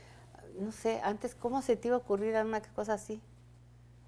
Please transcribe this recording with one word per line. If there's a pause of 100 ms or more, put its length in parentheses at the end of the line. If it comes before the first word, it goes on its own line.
(600)
no
sé,
antes,
¿cómo
se
te
iba
a
ocurrir
una
cosa
así? (880)